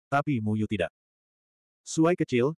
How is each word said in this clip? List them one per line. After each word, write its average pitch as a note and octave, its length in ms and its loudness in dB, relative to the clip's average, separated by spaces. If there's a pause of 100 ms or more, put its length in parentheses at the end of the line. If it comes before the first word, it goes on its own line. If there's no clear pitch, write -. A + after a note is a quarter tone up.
tapi C#3 360 0
Mu G#2+ 120 0
Yu G#2+ 120 -2
tidak. F#2+ 240 -4 (960)
"Suai E3 320 2
kecil, C3 400 0